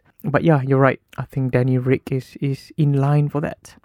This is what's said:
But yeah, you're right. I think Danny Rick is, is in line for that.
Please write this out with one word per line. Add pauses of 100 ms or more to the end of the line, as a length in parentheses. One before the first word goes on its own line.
(240)
But
yeah,
you're
right. (160)
I
think
Danny
Rick
is,
is
in
line
for
that.